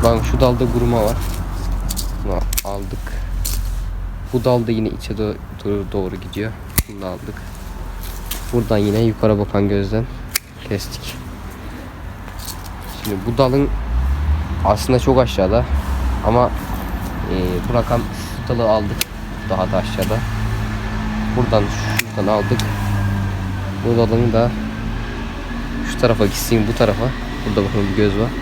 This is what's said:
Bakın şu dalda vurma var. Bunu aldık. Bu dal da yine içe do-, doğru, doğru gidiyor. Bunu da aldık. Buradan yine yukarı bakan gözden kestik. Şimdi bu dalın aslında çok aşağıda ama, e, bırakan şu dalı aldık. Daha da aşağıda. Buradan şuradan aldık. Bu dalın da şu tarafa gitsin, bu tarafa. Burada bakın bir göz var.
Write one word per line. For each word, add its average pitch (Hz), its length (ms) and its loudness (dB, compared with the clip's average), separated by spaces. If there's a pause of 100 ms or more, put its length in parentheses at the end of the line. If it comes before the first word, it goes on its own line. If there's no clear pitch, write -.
Bakın 117 180 6
şu 120 180 2
dalda 123 240 6
vurma 117 400 4
var. 110 120 2 (1080)
Bunu 98 100 0 (380)
aldık. 98 460 -6 (1120)
Bu 120 120 0
dal 123 220 4
da 117 60 2
yine 110 160 2
içe - 260 -4
do-, 104 220 0 (280)
doğru, 101 280 0
doğru 92 240 -2
gidiyor. 101 360 -6 (360)
Bunu 101 140 -12
da 95 60 -4
aldık. 92 260 -8 (1160)
Buradan 113 260 4
yine 101 220 4
yukarı 110 380 4
bakan 101 300 2
gözden 101 360 2 (640)
kestik. - 460 -4 (1900)
Şimdi 104 120 -2 (100)
bu 117 120 -2
dalın 135 300 4 (960)
aslında 107 340 4
çok 127 200 4
aşağıda 117 460 4 (600)
ama, 120 240 6 (840)
e, - 20 0 (340)
bırakan 117 300 2 (460)
şu 127 80 0
dalı 117 160 4
aldık. 107 260 2 (540)
Daha 92 220 2
da 98 40 2
aşağıda. 95 420 0 (1160)
Buradan 110 280 4 (340)
şuradan 101 340 0
aldık. 104 280 2 (1300)
Bu 117 100 4
dalın 113 360 4
da 117 180 6 (1400)
şu 123 80 -2
tarafa 110 260 4
gitsin, 110 460 2
bu 113 40 -2
tarafa. 107 280 2 (420)
Burada 101 220 2
bakın 101 240 0
bir 92 40 0
göz 101 220 2
var. 113 120 2 (120)